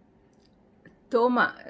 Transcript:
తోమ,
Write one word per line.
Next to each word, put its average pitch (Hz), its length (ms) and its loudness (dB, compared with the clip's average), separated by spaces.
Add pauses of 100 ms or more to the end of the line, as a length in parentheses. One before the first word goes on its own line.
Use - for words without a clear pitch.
(1120)
తోమ, 240 360 2 (220)